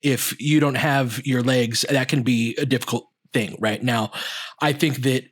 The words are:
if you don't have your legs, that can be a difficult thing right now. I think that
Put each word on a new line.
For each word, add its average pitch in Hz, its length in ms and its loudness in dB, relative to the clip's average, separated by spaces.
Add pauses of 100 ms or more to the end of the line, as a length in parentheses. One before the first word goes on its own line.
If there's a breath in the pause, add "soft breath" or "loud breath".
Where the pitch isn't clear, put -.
if 135 400 0
you 151 180 4
don't 143 160 2
have 127 500 0
your 127 180 0
legs, 120 460 2
that 156 180 2
can 139 160 0
be 117 340 0
a 147 80 -2
difficult - 420 -2 (240)
thing 165 280 -4
right - 240 -2
now. 113 280 0 (480 loud breath)
I 151 140 2
think 139 300 0
that 127 280 2